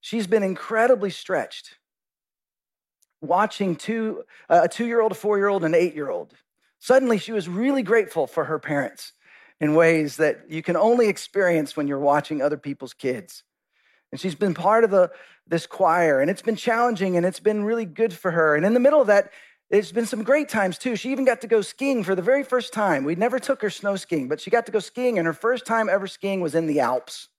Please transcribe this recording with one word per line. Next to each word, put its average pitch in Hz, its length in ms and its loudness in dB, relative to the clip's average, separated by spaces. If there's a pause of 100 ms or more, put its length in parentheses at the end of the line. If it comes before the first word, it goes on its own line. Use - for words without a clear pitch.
she's 220 240 -4
been 208 160 2
incredibly 220 640 2
stretched, - 680 -6 (1400)
watching 185 520 0
two, 220 480 -6 (280)
uh, 170 140 6
a 170 40 2
two-year-old, 233 440 0
a - 20 -8
four-year-old, 202 500 0
and 160 100 2
an - 60 6
eight-year-old. 147 540 -4 (440)
Suddenly, 254 380 4
she 202 160 -6
was 185 160 -4
really 254 340 0
grateful 208 440 0
for 156 180 -4
her 151 140 -4
parents 143 560 -6 (480)
in 151 120 2
ways 160 440 4
that 151 320 0
you 156 120 -8
can 175 140 -2
only 226 320 4
experience 170 680 -2
when 143 140 -4
you're 139 100 -4
watching 143 440 0
other 147 160 -2
people's 139 340 -12
kids. 123 520 -8 (680)
And 139 80 -12
she's 180 140 -4
been 196 180 -2
part 196 320 2
of 208 60 2
the, 180 200 4 (360)
this 165 200 -4
choir, 165 540 2
and 147 100 2
it's 196 120 -4
been 233 120 -2
challenging, 226 640 0
and 170 80 2
it's 185 160 -2
been 214 240 0
really 226 220 -2
good 185 260 -2
for 170 200 -4
her. 160 240 4
And 160 100 0
in 220 80 2
the 247 60 4
middle 294 200 6
of 240 60 4
that, 202 260 4 (380)
there's 190 220 0
been 226 140 -2
some 214 160 -6
great 285 280 0
times, 190 260 0
too. 247 180 -4
She 254 160 -6
even 269 140 -2
got 247 160 2
to 214 60 -14
go 214 160 2
skiing 254 420 -2
for 185 100 0
the 180 80 -4
very 262 220 2
first 247 300 -4
time. 180 280 0
We 151 120 -2
never 226 240 -2
took - 240 -4
her 208 80 -2
snow 202 260 -6
skiing, 151 320 -6
but 147 100 -4
she - 120 -10
got 233 160 0
to 202 60 -16
go 214 60 0
skiing, 247 400 -4
and 165 80 -2
her 160 60 -2
first 226 320 -4
time 226 240 -2
ever 190 180 0
skiing 196 360 -6
was 151 120 -4
in 165 120 0
the 147 140 0
Alps. 123 580 -4